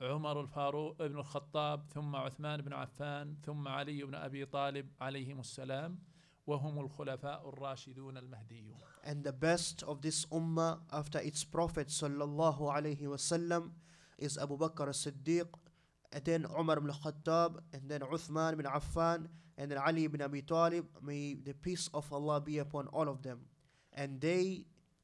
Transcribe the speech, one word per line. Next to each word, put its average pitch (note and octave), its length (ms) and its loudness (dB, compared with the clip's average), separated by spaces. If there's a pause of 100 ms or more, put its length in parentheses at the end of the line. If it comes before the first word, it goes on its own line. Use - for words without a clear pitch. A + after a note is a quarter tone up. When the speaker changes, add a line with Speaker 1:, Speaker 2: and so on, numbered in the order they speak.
Speaker 1:
عمر D3 400 0
الفاروق D3 640 -2
ابن D3 160 -2
الخطاب، D3 720 -2
ثم D3 260 -2
عثمان C#3+ 460 -2
بن C#3+ 100 -6
عفان، C#3+ 680 -4
ثم D3 260 -4
علي C#3+ 360 -2
بن C3+ 100 -6
أبي C#3 320 -4
طالب C#3 420 0 (120)
عليهم C3+ 400 -4
السلام، C3+ 580 -4 (480)
وهم D3 340 0
الخلفاء C#3+ 680 -6
الراشدون C3+ 720 -8
المهديون. A#2 600 -14 (260)
Speaker 2:
And D3 200 -4
the C#3 80 -2
best E3 500 2
of C#3 200 -4
this D#3 240 0
ummah E3 540 2 (120)
after D3+ 260 -2
its D3 260 -2
prophet D#3+ 440 0
sallallahu D3 720 2 (100)
alayhi D3 360 2
wasallam E3+ 640 2 (480)
is C#3+ 200 -2
Abu C#3+ 200 0
Bakr D#3+ 300 2
as-Siddiq, D3 600 2 (640)
and C#3 120 -6
then E3 200 2 (140)
Umar D#3+ 200 4
ibn D3 120 0
al-Khattab, D#3+ 680 2 (120)
and C3+ 160 -8
then D3 120 -2
Uthman D#3+ 560 0
bin D3 100 0
Affan, E3 640 2 (280)
and C#3+ 140 -4
then C#3 80 -2
Ali D#3+ 260 4
ibn D3+ 160 2
Abi C#3+ 220 -2
Talib. E3+ 440 4 (160)
May C#3+ 320 -4
the C3+ 200 -8
peace E3+ 400 -2
of D3 180 -2
Allah D3 280 4
be D3+ 180 0
upon C#3+ 300 -2
all D#3 200 2
of C3 140 -2
them. B2 180 -8 (520)
And C#3 280 -4
they F3+ 440 4 (400)